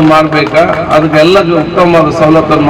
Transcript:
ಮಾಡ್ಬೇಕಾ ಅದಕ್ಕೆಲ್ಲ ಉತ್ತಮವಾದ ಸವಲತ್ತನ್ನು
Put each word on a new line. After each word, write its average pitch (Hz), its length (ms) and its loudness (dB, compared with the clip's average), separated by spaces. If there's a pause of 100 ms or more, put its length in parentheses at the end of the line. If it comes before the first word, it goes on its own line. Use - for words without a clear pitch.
(100)
ಮಾಡ್ಬೇಕಾ 151 520 0 (340)
ಅದಕ್ಕೆಲ್ಲ 156 420 2 (240)
ಉತ್ತಮವಾದ 170 560 0
ಸವಲತ್ತನ್ನು 156 520 0